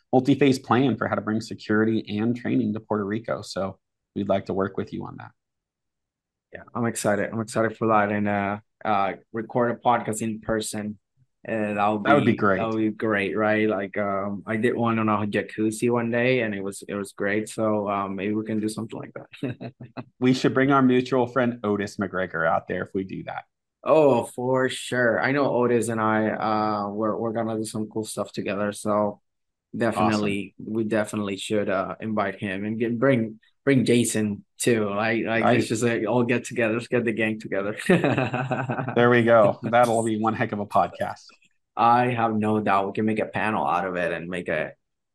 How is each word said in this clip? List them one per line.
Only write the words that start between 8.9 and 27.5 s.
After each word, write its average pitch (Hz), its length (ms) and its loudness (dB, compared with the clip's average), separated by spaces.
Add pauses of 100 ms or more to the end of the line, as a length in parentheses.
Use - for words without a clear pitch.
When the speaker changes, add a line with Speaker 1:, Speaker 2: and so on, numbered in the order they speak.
Speaker 2:
record 117 400 -2
a - 20 -6
podcast 113 480 0
in 110 180 -4
person. 107 580 -4 (480)
And 107 300 -2
that 104 120 2
would 104 160 0
Speaker 1:
That 135 100 4
would 143 100 4
be 120 80 6
Speaker 2:
be, 101 60 0
Speaker 1:
great. 101 180 4
Speaker 2:
that 110 120 -2
would 110 100 -2
be 110 120 0
great, 101 460 -2
right? 107 320 2
Like, 98 300 -2
um, 101 480 -4
I 110 100 -2
did 117 180 2
one 113 240 0
on 110 120 2
a 107 160 0
jacuzzi 107 640 -2
one 117 200 0
day, 123 300 2
and 110 140 -2
it 98 80 -6
was, 98 260 -10
it - 60 -6
was 101 180 -6
great. 101 380 -2
So, 107 360 0
um, 98 300 -4
maybe 98 160 -2
we 107 140 -4
can 110 140 -2
do 110 80 -2
something 107 300 -8
like - 140 -14
that. - 640 -12
<laughs> - 420 -18
Speaker 1:
We 127 120 4
should 127 220 2
bring 135 160 4
our 139 100 6
mutual 127 460 4
friend 120 360 -2
Otis 104 360 -2
McGregor 90 500 -2
out 95 180 0
there 92 180 -4
if - 100 -10
we 95 100 -2
do 82 200 -10
that. - 200 -10 (380)
Speaker 2:
Oh, 131 420 4
for 127 460 -2
sure. 120 500 0
I 127 120 2
know 139 200 2
Otis 120 360 2
and 113 120 -2
I, 110 300 2
uh, 107 580 -2
we're, 104 260 -2
we're 110 180 -4
gonna 113 240 -4